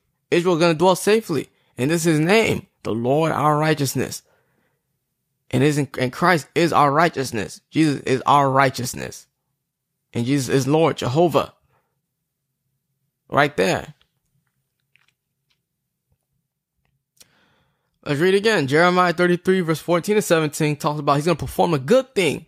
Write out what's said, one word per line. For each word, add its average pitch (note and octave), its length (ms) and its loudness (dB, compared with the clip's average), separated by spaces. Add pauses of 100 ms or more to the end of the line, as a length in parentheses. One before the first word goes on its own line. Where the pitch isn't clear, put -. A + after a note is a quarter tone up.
(320)
Israel E3+ 240 2
is D3+ 60 0
gonna E3+ 120 4
dwell F3 220 2
safely. G#3 540 -2 (280)
And C3 120 -2
this E3 160 -2
is D#3+ 120 2
his - 20 2
name, F#3 480 0 (160)
the G2+ 100 -6
Lord C#3 380 0
our D3 260 0
righteousness. D3+ 640 -2 (1300)
And C3 140 0
is D3 140 0
in, C#3+ 100 -2 (100)
and B2+ 140 -4
Christ F3 440 0
is D#3 180 0
our C#3 180 4
righteousness. C3+ 680 -2 (100)
Jesus D3+ 300 0
is B2+ 240 -2
our C#3 240 4
righteousness. C3 800 -4 (840)
And A#2+ 120 -4
Jesus C#3 240 -2
is B2+ 180 0
Lord, D#3 300 0
Jehovah. C#3 560 0 (1800)
Right C#3+ 260 -2
there. E3 380 -2 (4000)
Let's C#3+ 140 -4
read F#3 140 2
again. G3 340 0
Jeremiah F3 460 2
thirty-three, F3+ 480 0
verse D#3+ 180 -2
fourteen F3 360 -2
to G#3 60 2
seventeen D3+ 540 0
talks D3+ 240 -4
about C#3+ 160 0
he's D3 100 -2
gonna E3+ 100 2
perform E3+ 380 -2
a C#3+ 60 0
good A#3+ 360 2
thing, E3+ 320 -2